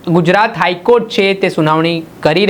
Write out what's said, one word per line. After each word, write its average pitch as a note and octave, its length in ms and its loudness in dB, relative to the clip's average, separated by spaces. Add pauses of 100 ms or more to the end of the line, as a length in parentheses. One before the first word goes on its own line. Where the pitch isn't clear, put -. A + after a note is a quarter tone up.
(160)
ગુજરાત F#3 460 2
હાઈકોર્ટ A3 540 0
છે G3 100 2 (160)
તે F#3 140 0
સુનાવણી D#3+ 400 0 (300)
કરી E3+ 240 2